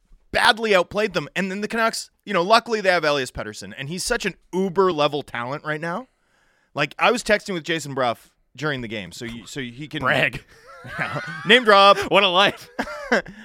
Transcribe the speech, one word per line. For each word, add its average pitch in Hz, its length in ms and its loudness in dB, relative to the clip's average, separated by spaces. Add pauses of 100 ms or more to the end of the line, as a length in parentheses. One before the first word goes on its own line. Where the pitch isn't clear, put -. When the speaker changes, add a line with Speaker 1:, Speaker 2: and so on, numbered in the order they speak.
(320)
Speaker 1:
badly 226 440 2
outplayed 185 380 0
them, 151 220 -4
and 190 160 -2
then 202 100 -8
the 208 60 -6
Canucks, 226 440 -4 (120)
you 202 100 -6
know, 175 100 2
luckily 220 380 4
they 185 80 2
have 175 140 2
Elias 143 280 0
Pettersson, 104 460 -12
and 135 120 -10
he's 180 140 -8
such 233 220 -2
an 185 100 -2 (180)
uber-level 170 680 0
talent 123 420 -10
right 151 160 -6
now. 180 260 -8 (680)
Like, 147 220 -2
I 190 140 4
was 240 120 -2
texting 208 320 0
with 160 80 -6
Jason 147 320 -6
Brough 123 200 0 (400)
during 135 260 -6
the 117 60 -10
game, 101 240 -10
so - 140 -14
you, 113 220 -12
so - 140 -12
he 127 260 -12
can 151 140 -8
Speaker 2:
Brag. 135 480 -6
Speaker 1:
<laughs> - 40 -20 (440)
Yeah. 139 220 -8 (260)
Name 233 200 6
drop. 196 320 8
Speaker 2:
<laughs> - 140 -4
What 202 120 6
a 196 60 2
life. 185 440 0
Speaker 1:
<laughs> - 380 -8
I 208 100 2 (240)